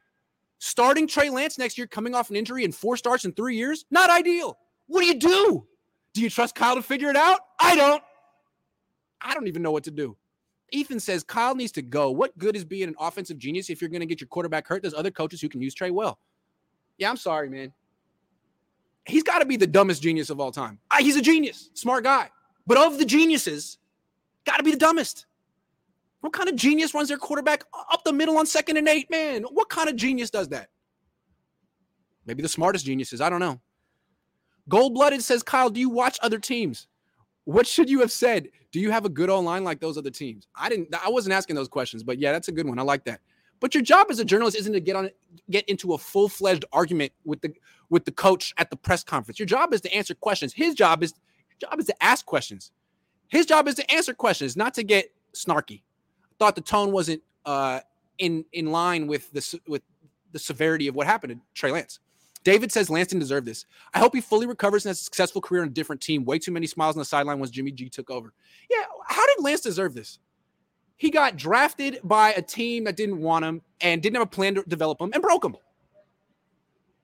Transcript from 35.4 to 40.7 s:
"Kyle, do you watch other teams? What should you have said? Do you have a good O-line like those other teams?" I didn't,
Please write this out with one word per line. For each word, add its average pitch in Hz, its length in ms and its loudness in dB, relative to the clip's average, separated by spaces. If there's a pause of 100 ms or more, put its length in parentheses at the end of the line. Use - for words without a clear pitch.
"Kyle, 254 300 2
do 214 80 -4
you 254 100 2
watch 247 320 0
other 226 160 0
teams? 208 500 -6 (580)
What 180 200 4
should 320 240 4
you 269 120 4
have 233 100 2
said? 233 380 0 (220)
Do 165 80 -4
you 214 120 0
have 226 120 0
a 208 60 -2
good 165 220 0
O-line 185 320 0
like 160 160 -6
those 160 180 -6
other 139 140 -8
teams?" 117 420 -14
I 156 160 -4
didn't, 170 240 -4